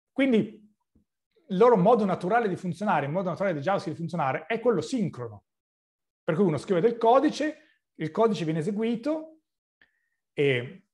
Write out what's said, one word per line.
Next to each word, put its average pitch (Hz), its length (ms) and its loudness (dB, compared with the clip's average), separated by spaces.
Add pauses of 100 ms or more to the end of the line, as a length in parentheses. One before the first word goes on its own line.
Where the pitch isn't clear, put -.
(120)
Quindi 254 580 0 (760)
il 185 100 -4
loro 233 200 6
modo 208 260 4
naturale 202 460 0
di 170 80 -4
funzionare, 180 480 -2
il 139 60 -4
modo 180 180 -2
naturale 180 260 -2
di 147 60 -6
JavaScript 170 340 -2
di 123 60 -12
funzionare 156 440 -4
è 226 140 -4
quello 220 220 2
sincrono. 123 640 -6 (760)
Per 170 140 -2
cui 185 80 2
uno 156 140 2
scrive 175 240 0
del 233 160 0
codice, 269 840 2 (140)
il 156 160 -6
codice 208 320 2
viene 160 160 -2
eseguito 226 800 -4 (960)
e 135 600 -2